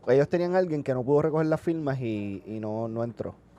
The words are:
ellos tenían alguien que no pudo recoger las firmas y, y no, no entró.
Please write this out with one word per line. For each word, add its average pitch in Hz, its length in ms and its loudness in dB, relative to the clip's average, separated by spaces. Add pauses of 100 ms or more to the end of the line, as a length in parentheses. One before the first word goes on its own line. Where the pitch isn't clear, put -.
ellos 139 220 6
tenían 175 260 0
alguien 165 300 0
que 135 80 0
no 127 100 -2
pudo 147 200 4
recoger 156 240 2
las 156 120 0
firmas 151 400 -2
y, 104 460 -4
y 107 160 -8
no, 110 260 -4
no 113 160 -4
entró. 107 320 -6 (240)